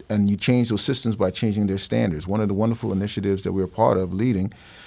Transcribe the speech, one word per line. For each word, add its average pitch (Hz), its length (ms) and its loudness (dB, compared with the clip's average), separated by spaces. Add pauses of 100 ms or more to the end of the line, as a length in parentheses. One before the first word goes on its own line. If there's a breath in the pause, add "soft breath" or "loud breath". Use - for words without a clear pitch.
(120)
and 101 180 4
you 101 80 2
change 123 320 2
those 104 140 0
systems 123 320 -2
by 95 160 0
changing 107 340 0
their 95 140 0
standards. 90 480 -2
One 101 120 -2
of 107 80 0
the 101 60 -2
wonderful 110 380 -2
initiatives 98 520 -2
that 95 80 -2
we're 95 120 0
a 90 40 0
part 110 300 2
of 90 160 -2
leading 101 400 0 (320 loud breath)